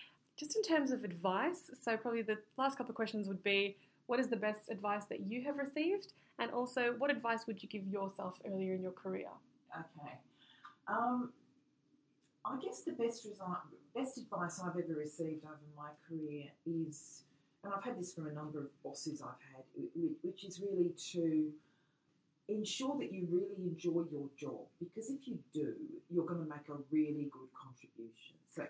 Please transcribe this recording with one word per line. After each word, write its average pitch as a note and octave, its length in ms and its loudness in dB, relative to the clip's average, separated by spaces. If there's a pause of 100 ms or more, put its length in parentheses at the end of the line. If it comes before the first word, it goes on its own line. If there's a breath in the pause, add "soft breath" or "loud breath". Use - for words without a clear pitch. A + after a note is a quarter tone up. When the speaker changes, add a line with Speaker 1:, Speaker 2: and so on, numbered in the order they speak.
(360 loud breath)
Speaker 1:
just - 200 -4
in A4 60 6
terms D4+ 280 6
of A#3+ 140 2
advice, F#3+ 640 2 (100)
so A3+ 160 4
probably A#3 240 0
the G#3+ 160 2 (220)
last C4+ 180 4
couple - 140 -2
of A3 60 -10
questions G#3+ 320 0
would G3 140 -2
be, G3+ 340 4 (300 soft breath)
what A#3+ 140 6
is B3 80 2
the A#3 80 2
best G#3+ 320 0
advice G3+ 380 0
that - 140 -4
you G#3+ 240 -2
have D4 120 0
received? D4+ 560 2 (260 soft breath)
And A#3 120 2
also, B3 480 2
what C#4 120 6
advice A3+ 360 2
would A3 160 -4
you - 60 -10
give G3 180 -4
yourself G3 480 -2 (120)
earlier F#3+ 280 0
in F#3 80 0
your F#3 100 -2
career? F#3+ 360 -4 (460)
Speaker 2:
Okay. E3 380 -10 (760 loud breath)
Um, A#3+ 440 2 (1120)
I C4+ 160 -2
guess - 220 -4
the - 100 -2
best A#3 340 0
resi-, F#3 340 -4 (340)
best C4 240 -2
advice F3 420 -4
I've F3 180 0
ever E3 160 0
received D3+ 500 -2
over D3+ 140 -14 (180)
my D3 120 -8 (200)
career D3+ 360 -4 (200)
is, D#3+ 580 -2 (420 soft breath)
and G3 100 -2
I've G3 80 -2
had A3 160 -2
this F3+ 160 -6
from D#3 140 -4
a D3 40 -4
number D3+ 280 -4
of - 240 -8
bosses - 360 -4
I've - 220 -12 (100)
had, C3 120 -16 (120)
wh-, - 220 -4
wh-, - 260 2
which - 200 -4
is F3 160 -8
really F3+ 320 4 (200)
to D#3 400 6 (960 loud breath)
ensure C4 500 0
that - 140 -2
you F#3 160 0
really F3+ 400 2
enjoy E3 440 4
your C#3 160 -4 (100)
job, D3 220 -4 (180)
because A3 320 -6
if C#4 160 -6
you G#3+ 120 -4 (140)
do, - 220 0 (340)
you're E3+ 160 4
gonna E3 200 -2
make D3 240 -6
a C#3+ 100 -4 (140)
really D3 400 4
good C3 160 -14 (120)
contribution. - 760 -16 (120)
So - 220 -6